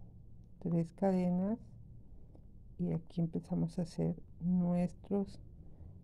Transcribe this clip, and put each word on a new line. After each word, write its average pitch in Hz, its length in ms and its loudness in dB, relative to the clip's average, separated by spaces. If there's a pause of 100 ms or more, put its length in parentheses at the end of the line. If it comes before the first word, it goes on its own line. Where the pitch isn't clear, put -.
(600)
tres 170 340 2
cadenas, 185 680 4 (1200)
y 175 160 2
aquí 165 280 0
empezamos 170 560 0
a 180 60 2
hacer 165 380 0 (180)
nuestros, 180 1000 2 (640)